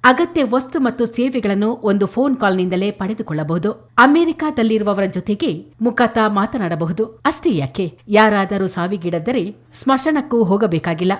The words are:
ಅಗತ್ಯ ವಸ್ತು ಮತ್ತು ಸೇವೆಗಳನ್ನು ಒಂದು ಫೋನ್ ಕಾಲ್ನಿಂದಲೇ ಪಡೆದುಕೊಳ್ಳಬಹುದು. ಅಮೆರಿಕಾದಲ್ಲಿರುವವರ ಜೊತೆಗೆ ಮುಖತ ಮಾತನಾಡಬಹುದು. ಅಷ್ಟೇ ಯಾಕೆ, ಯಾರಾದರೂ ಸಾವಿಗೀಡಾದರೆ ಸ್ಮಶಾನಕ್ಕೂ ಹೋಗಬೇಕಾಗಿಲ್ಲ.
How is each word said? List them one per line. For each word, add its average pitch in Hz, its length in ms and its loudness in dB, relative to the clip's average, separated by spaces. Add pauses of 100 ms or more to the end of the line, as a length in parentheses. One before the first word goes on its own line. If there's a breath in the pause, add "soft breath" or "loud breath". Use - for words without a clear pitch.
ಅಗತ್ಯ 302 400 4
ವಸ್ತು 254 360 -2
ಮತ್ತು 240 260 0
ಸೇವೆಗಳನ್ನು 226 680 -2
ಒಂದು 202 340 0
ಫೋನ್ 262 300 0
ಕಾಲ್ನಿಂದಲೇ 185 540 0
ಪಡೆದುಕೊಳ್ಳಬಹುದು. 170 840 -4 (260)
ಅಮೆರಿಕಾದಲ್ಲಿರುವವರ 247 1040 2
ಜೊತೆಗೆ 190 640 -4 (140)
ಮುಖತ 233 380 0 (100)
ಮಾತನಾಡಬಹುದು. 190 760 -2
ಅಷ್ಟೇ - 520 -2
ಯಾಕೆ, 147 420 -4 (100)
ಯಾರಾದರೂ 202 580 2
ಸಾವಿಗೀಡಾದರೆ 180 920 -4 (180)
ಸ್ಮಶಾನಕ್ಕೂ 262 720 0
ಹೋಗಬೇಕಾಗಿಲ್ಲ. 180 760 0